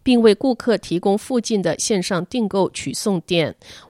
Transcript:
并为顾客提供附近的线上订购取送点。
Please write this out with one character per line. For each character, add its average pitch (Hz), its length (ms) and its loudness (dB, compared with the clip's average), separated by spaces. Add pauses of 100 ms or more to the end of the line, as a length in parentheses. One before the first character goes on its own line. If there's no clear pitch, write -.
并 247 180 4
为 220 140 6
顾 262 180 0
客 226 240 0
提 170 220 -4
供 202 180 2
附 247 220 -4
近 214 220 -2
的 165 180 -2
线 196 240 0
上 180 220 -2
订 240 200 -4
购 190 260 0
取 - 220 -8
送 185 280 -2
点。 160 340 0 (340)